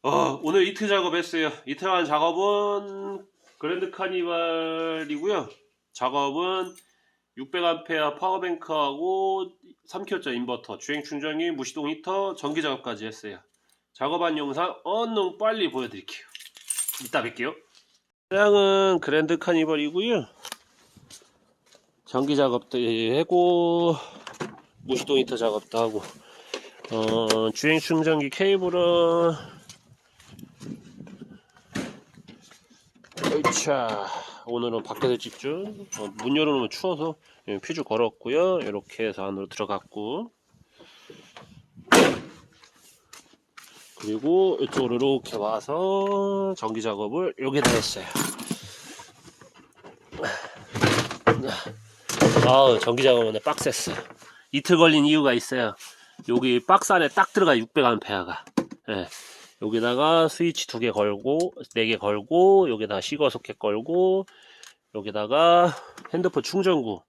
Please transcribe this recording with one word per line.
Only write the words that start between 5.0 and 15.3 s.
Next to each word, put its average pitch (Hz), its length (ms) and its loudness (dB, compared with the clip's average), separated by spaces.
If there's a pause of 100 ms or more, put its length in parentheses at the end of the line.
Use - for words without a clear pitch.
작업은 156 800 -2 (640)
육백 175 260 -6
암페어 160 520 0
파워뱅크하고 180 1300 -2 (360)
삼 190 180 -10
킬로짜 185 280 -6
인버터, 120 440 -6
주행 147 260 -8
충전기, 156 480 -6
무시동 143 380 -8
히터, 185 460 -4
전기 151 260 -6
작업까지 127 460 -6
했어요. 107 320 -14 (560)
작업한 165 420 -2
영상 147 480 -4
얼른 208 540 -2